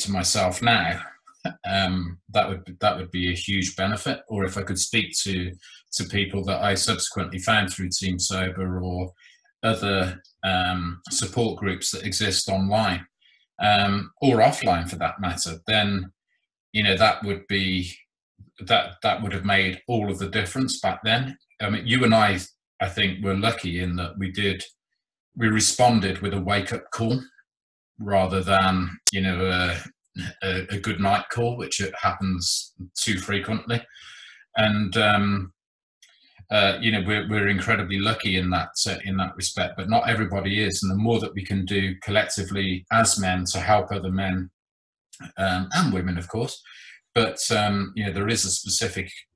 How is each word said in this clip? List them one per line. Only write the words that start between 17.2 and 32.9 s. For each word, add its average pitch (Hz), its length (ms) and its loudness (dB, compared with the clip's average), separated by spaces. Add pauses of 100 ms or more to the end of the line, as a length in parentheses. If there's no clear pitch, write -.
would 98 220 -4
be, 92 440 0 (720)
that, 101 300 2 (120)
that 107 180 2
would 98 120 -4
have 87 100 -4
made 95 460 2
all 107 200 0
of 92 80 -2
the 95 120 -4
difference 110 500 -2
back 92 240 -2
then. 123 340 0 (240)
I 104 80 -2
mean, 107 160 -2
you 123 200 4
and 113 100 6
I, 101 240 4 (400)
I 92 80 -2
think, 95 340 -2
were 98 140 0
lucky 92 460 -2
in 90 160 -2
that 87 200 -6
we 95 140 -4
did, 98 320 -2 (720)
we 113 120 2
responded 104 720 4
with 98 140 -4
a 95 80 -2
wake-up 98 420 -2 (100)
call 117 280 0 (760)
rather 95 420 2
than, 92 560 2 (140)
you 101 80 -2
know, 92 260 0
a, 90 320 0 (640)
a, 95 340 -4
a 98 40 -4
good 98 220 -4
night 98 320 2
call, 120 240 0
which - 240 -6
it 98 200 -4
happens 92 720 -2 (240)